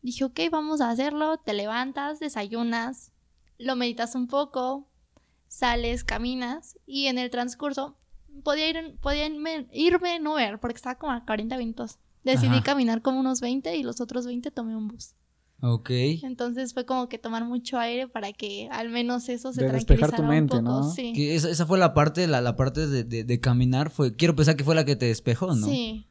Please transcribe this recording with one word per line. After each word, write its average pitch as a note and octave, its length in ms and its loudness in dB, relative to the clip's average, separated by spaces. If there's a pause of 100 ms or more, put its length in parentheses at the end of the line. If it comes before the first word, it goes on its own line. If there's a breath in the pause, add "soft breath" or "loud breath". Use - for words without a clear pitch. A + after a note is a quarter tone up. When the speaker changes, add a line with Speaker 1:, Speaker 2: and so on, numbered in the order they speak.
Speaker 1:
Dije, B3 220 -4
"Ok, C4 160 -4 (120)
vamos D#4 300 -2
a A#3+ 80 2
hacerlo". D4 480 0
Te A3 160 -6
levantas, B3+ 640 -4
desayunas, A#3 920 -4 (460)
lo B3+ 180 -2
meditas A#3+ 400 -2
un B3 120 -2
poco, C4+ 640 -2 (580)
sales, A#3+ 560 -2
caminas. B3 840 -6
Y C#4 220 -2
en B3+ 100 0
el B3 120 -2
transcurso C4+ 680 -4 (460)
podía D#4 260 2
ir D#4+ 80 -2
en, E4 200 -10
podía D4 300 0
irme, D4+ 440 -6
irme F4 440 2
en D#4 120 -4
Uber A#3 320 0
porque A#3+ 160 -4
estaba B3+ 220 -8
como D4 160 -4
a A#3+ 120 -6
cuarenta A3 320 -2
minutos. A#3 420 -8 (240)
Decidí B3+ 320 4
Speaker 2:
Ajá. B3+ 80 4
Speaker 1:
caminar A#3+ 380 2
como C4 180 0
unos C4 200 0
veinte C4+ 380 -4
y C#4+ 60 -4
los A#3+ 180 -6
otros A#3+ 240 -6
veinte B3 260 -6
tomé A3+ 240 -6
un G#3+ 140 -6
bus. - 240 -18 (480)
Speaker 2:
Ok. A#2 280 0
Speaker 1:
Entonces A#3+ 880 -2
fue B3 100 -4
como B3 240 -2
que B3 80 -12
tomar A3+ 260 -6
mucho A#3+ 360 -4
aire A#3+ 280 -2
para G#3+ 240 -8
que G#3 400 -8
al A#3 180 -6
menos A#3+ 380 -2
eso B3 260 -6
se B3 100 0
Speaker 3:
De C3 80 2
despejar D3 400 4
tu - 60 -2
Speaker 1:
tranquilizara D#3+ 60 0
un C#3+ 60 2
Speaker 3:
mente, D3 280 4
Speaker 1:
poco, A2+ 40 2
Speaker 3:
¿no? C3 320 0
Speaker 1:
sí. A#3 200 -6
Speaker 2:
Que D3 220 0
esa, D#3+ 140 2
esa E3 160 2
fue F#3 140 4
la E3+ 160 6
parte, D#3 320 4
la, C3+ 140 4
la A#2+ 140 0
parte C3+ 300 0
de, C#3 180 0
de, A#2 200 -4
de A#2+ 160 2
caminar B2+ 500 4
fue, C3 260 2
quiero E3+ 200 4
pensar D3+ 200 6
que C#3+ 80 -2
fue D#3 120 4
la D#3 100 4
que C#3 100 2
te A#2+ 120 0
despejó, B2 480 2
¿no? G#2+ 100 4
Speaker 1:
Sí. A3 460 -2